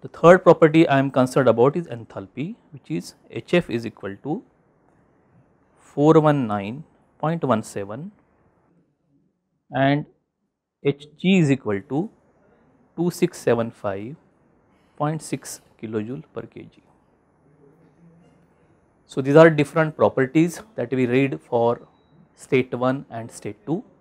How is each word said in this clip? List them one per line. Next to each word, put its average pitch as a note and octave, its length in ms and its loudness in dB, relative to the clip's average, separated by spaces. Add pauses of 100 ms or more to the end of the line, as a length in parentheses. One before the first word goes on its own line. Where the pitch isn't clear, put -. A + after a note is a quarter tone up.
The - 140 -18
third F3+ 240 8
property D#3+ 420 6
I C#3 140 2
am C#3 100 -2
concerned C3 380 2
about A#2 280 2
is E3+ 120 -8
enthalpy, A#2 680 -14 (160)
which - 260 -16
is - 180 -12 (140)
H - 260 -8
F F3 140 0
is A#2 160 -6
equal G#2 380 -12
to F3+ 220 -10 (1400)
four D#3 400 2
one D3 260 0
nine G#2 380 -8 (340)
point E3 240 -4
one A#2 220 -2
seven A2 480 -14 (1600)
and C#3 340 0 (760)
H C#3 240 -6 (120)
G F#3 180 2
is D#3 120 2
equal G#2 380 -2
to D#3 200 -6 (880)
two F3 140 -2
six - 260 -4 (100)
seven A#2 260 0
five G#2 420 -10 (840)
point D3+ 260 -6
six - 380 -12 (220)
kilojoule A2+ 400 -8 (100)
per A2 100 -12
K - 340 -20
G. - 80 -20 (2250)
So, - 140 -8
these C3+ 140 -2
are D#3+ 160 10
different D3+ 460 -2
properties C3+ 640 0 (160)
that B2 160 -8
we B2+ 140 0
read C3+ 340 0
for A#2 400 -2 (560)
state B2+ 360 -2
one C3 380 -4
and A2+ 220 -14
state - 340 -16
two E3+ 160 -6 (180)